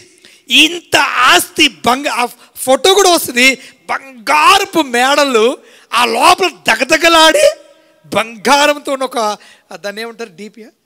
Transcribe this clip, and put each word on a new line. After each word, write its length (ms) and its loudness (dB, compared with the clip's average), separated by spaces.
ఇంత 480 0
ఆస్తి 720 0
బంగ-," 420 -4
ఆ 180 -4
ఫోటో 380 0
కూడా 180 4
వస్తుంది, 500 0
బంగారపు 920 0
మేడలు, 760 0
ఆ 120 0
లోపల 420 0
దగదగలాడి 1040 2
బంగారంతో 760 0
ఉన్న 120 -4
ఒక, 340 -4
దాన్ని 260 -12
ఏమంటారు, 340 -14
డీపీయా, 340 -20